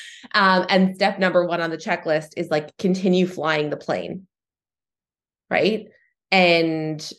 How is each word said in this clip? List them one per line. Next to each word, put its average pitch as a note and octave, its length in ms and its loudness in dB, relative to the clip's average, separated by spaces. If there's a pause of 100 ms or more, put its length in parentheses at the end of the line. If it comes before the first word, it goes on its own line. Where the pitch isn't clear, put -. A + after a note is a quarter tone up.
(340)
Um, F#3+ 360 4
and F#3+ 260 2
step G3+ 240 -2
number F3+ 260 2
one E3+ 160 -2
on E3 100 -2
the E3 60 -8
checklist D#3+ 600 -4
is, E3 120 -6
like, D3+ 280 -4
continue F#3 500 2
flying D3+ 420 -2
the D3 80 -6
plane, C3+ 500 -8 (1200)
right? G#3 380 0 (440)
And E3 760 2 (120)